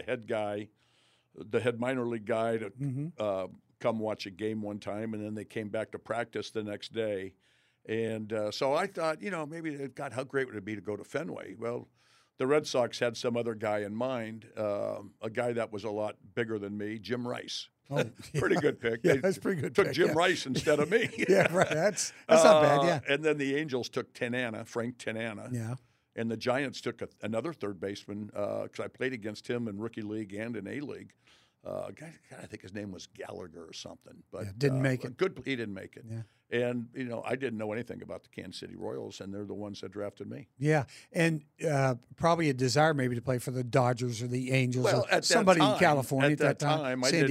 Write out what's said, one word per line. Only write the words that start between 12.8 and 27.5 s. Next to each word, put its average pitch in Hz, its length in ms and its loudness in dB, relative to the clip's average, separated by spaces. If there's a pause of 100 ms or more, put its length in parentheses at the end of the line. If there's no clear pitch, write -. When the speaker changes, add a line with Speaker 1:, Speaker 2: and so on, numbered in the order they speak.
Speaker 1:
had 120 180 0
some 120 180 -2
other 117 180 0
guy 107 260 0
in 104 140 -4
mind, 113 540 -6 (100)
um, 104 540 -4 (100)
a 113 80 -6
guy 120 220 0
that 113 220 -2
was 101 100 -8
a 113 60 -6
lot 107 260 -4 (200)
bigger 113 220 -2
than 101 200 -6
me, 104 220 -6
Jim 120 280 -6
Rice. 117 400 -8 (240)
Speaker 2:
Oh, 143 120 0 (160)
Speaker 1:
<laughs> - 140 -16
Pretty 180 220 4
Speaker 2:
yeah. 175 60 2
Speaker 1:
good 139 180 2
pick. 117 240 -2
Speaker 2:
Yeah, 165 100 8
Speaker 1:
They 139 60 4
Speaker 2:
that's 185 180 2
a - 40 -12
pretty 180 200 0
good - 140 -4
Speaker 1:
took 190 120 6
Speaker 2:
pick, - 80 -4
Speaker 1:
Jim - 120 4
Speaker 2:
yeah. 165 80 2
Speaker 1:
Rice 175 320 4
instead 147 320 4
of 147 100 2
me. 226 200 2 (100)
Speaker 2:
<laughs> - 100 2
Yeah, 185 240 6
right. 180 160 6
That's, 170 440 0 (140)
that's 160 180 10
not 156 180 12
bad, 147 160 8
Speaker 1:
Uh, - 60 4
Speaker 2:
yeah. 170 140 4 (140)
Speaker 1:
and 147 100 0
then 151 140 4
the 139 200 2
Angels 131 320 -2
took - 240 -6
Tanana, 117 520 -4
Frank 120 320 -4
Tanana. 110 540 -6
Speaker 2:
Yeah. 117 240 -4 (400)
Speaker 1:
And 113 160 -2
the 110 60 -2
Giants 123 440 -2
took - 200 -6
a, 101 80 -8 (120)
another 113 320 -4